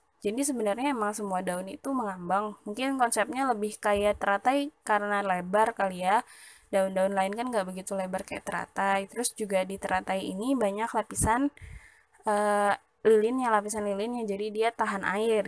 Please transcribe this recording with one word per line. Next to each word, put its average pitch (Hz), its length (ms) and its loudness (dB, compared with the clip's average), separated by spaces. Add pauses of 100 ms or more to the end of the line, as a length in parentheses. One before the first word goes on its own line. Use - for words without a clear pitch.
(240)
Jadi 214 160 -2
sebenarnya 254 560 0
emang 208 160 -2
semua 196 320 -4
daun 185 240 -4
itu 277 240 -8
mengambang. 202 720 -2
Mungkin 254 320 -4
konsepnya 247 480 0
lebih 214 320 -2
kayak 208 480 0
teratai 262 480 2 (160)
karena 208 320 2
lebar 196 560 2
kali 185 320 -2
ya. 214 160 4 (480)
Daun-daun 190 400 2
lain 196 240 0
kan 247 160 -4
nggak 196 160 0
begitu 185 240 -8
lebar 190 320 -4
kayak - 240 -12
teratai. 196 640 -2
Terus 240 240 -2
juga 190 320 0
di 190 80 -8
teratai 190 480 -2
ini 226 320 -2
banyak 214 400 0
lapisan, 226 560 0 (720)
eh, 208 500 4 (300)
lilinnya, 226 480 4
lapisan 208 320 0
lilinnya. 220 400 -4
Jadi 208 320 -4
dia 220 160 2
tahan 202 320 -2
air 214 440 2